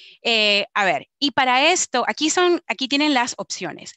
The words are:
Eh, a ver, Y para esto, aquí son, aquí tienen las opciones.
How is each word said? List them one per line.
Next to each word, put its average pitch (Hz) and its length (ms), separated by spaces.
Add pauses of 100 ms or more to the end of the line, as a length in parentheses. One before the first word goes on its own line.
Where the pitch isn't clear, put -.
(220)
Eh, 214 520
a 202 120
ver, 156 240 (140)
Y 285 80
para 269 400
esto, 262 360
aquí 302 240
son, 349 340
aquí 247 220
tienen 285 260
las 247 240
opciones. - 600